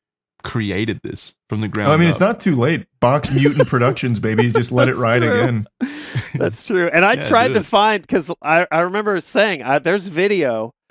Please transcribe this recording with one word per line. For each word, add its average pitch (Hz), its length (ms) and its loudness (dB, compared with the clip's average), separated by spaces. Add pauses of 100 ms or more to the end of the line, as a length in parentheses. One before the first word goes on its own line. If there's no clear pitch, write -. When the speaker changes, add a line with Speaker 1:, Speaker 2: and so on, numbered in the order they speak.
(440)
Speaker 1:
created 104 580 -4
this - 320 -12 (140)
from 107 120 -4
the 107 80 -2
ground 107 220 0
Speaker 2:
I 156 60 4
mean, 170 100 4
it's 160 120 2
Speaker 1:
up. - 20 -2
Speaker 2:
not 220 200 0
too 175 140 0
late. 131 320 0 (140)
Box 135 320 2
Mutant 143 360 4
Speaker 3:
<laughs> - 0 -
Speaker 2:
Productions, 123 520 0
baby. 113 320 2
Just 123 180 0
let 127 180 2
it 127 40 0
Speaker 3:
That's 120 100 -4
Speaker 2:
ride 117 200 2
Speaker 3:
true. - 180 2
Speaker 2:
again. 113 260 -2 (680)
Speaker 3:
That's - 280 -4
true. 175 280 0
And 170 120 2
I 214 100 2
Speaker 1:
Yeah, 147 140 -4
Speaker 3:
tried 240 200 4
Speaker 1:
do - 60 -2
Speaker 3:
to 214 60 0
Speaker 1:
it. 160 60 -6
Speaker 3:
find, 208 400 0
'cause 170 240 -4 (100)
I, 165 300 2
I 160 100 0
remember 196 400 -2
saying, 185 420 0
uh, 135 180 0
there's 180 260 -2
video 156 680 -2 (160)